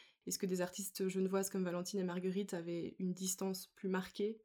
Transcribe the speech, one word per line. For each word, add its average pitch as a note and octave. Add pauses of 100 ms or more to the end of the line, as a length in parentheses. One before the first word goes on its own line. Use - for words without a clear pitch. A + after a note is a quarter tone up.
(260)
est-ce -
que G3+
des F#3
artistes F#3+
genevoises F#3+
comme F#3+
Valentine F3+
et F#3
Marguerite F#3
avaient E3+
une F#3
distance F#3+ (100)
plus F#3+
marquée G3+